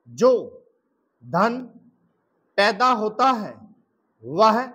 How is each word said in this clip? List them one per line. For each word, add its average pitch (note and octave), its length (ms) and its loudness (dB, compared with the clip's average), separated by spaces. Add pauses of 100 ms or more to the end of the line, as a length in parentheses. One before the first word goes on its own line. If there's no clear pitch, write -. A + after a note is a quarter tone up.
जो F#3+ 540 0 (600)
धन G#3+ 360 -2 (960)
पैदा G#3+ 340 2
होता A3 400 0
है, G3 260 -8 (680)
वह G#3+ 520 0